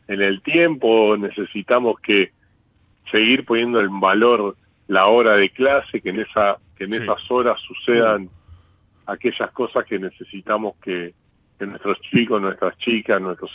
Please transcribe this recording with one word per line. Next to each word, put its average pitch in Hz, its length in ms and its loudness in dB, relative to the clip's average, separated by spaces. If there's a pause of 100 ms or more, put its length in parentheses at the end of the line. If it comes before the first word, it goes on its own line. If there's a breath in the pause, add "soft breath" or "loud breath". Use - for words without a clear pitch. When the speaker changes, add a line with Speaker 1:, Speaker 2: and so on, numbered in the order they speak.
Speaker 1:
en 101 140 -4
el 98 200 0
tiempo. 127 720 2
Necesitamos 104 840 -2
que 98 300 2 (800)
seguir 117 340 2
poniendo 117 360 0
en 98 180 -2
valor 104 580 2 (300)
la 95 200 2
hora 113 280 6
de 98 160 4
clase, 131 500 -2
que 92 100 -8
en 101 100 -4
esa, 104 380 0 (180)
que 98 80 -10
en 98 80 -8
Speaker 2:
Sí. 113 100 -2
Speaker 1:
esas 104 280 -6
horas 120 360 0
sucedan 113 600 0 (800)
aquellas 104 460 -6
cosas 120 320 -4
que 101 140 -6
necesitamos 101 840 -8
que, 87 320 -8 (440)
que 101 80 -8
nuestros 98 360 -6
chicos, 110 380 0
nuestras 92 380 -4
chicas, 110 420 -2
nuestros 92 340 -10